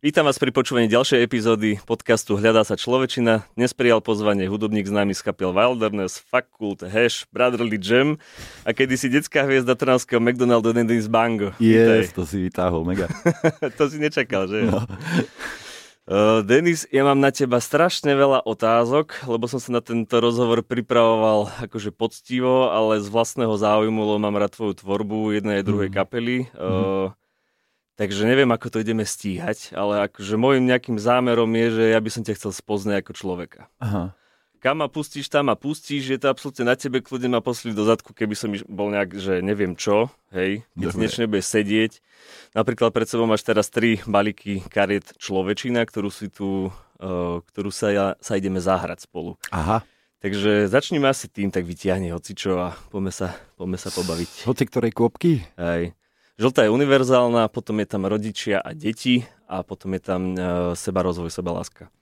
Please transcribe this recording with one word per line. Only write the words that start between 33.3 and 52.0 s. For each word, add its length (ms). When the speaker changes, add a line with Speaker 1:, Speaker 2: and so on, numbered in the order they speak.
Speaker 2:
Aha. 400
Speaker 1:
Kam 220
ma 100
pustíš, 380
tam 200
ma 80
pustíš, 520
je 100
to 100
absolútne 380
na 100
tebe, 260
kľudne 300
ma 100
poslí 320
do 100
zadku, 300
keby 220
som 160
iš-, 160
bol 220
nejak, 260
že 260
neviem 320
čo, 360
hej, 340
keď 80
si 80
Speaker 2:
Dobre. 120
Speaker 1:
niečo 200
nebude 200
sedieť. 500
Napríklad 380
pred 140
sebou 200
máš 180
teraz 260
tri 340
balíky 640
kariet 480
Človečina, 680
ktorú 260
si 200
tu, 400
eh, 400
ktorú 320
sa 180
ja, 180
sa 160
ideme 240
zahrať 440
spolu. 340
Speaker 2:
Aha. 340
Speaker 1:
Takže 480
začnime 400
asi 200
tým, 220
tak 160
vytiahni 460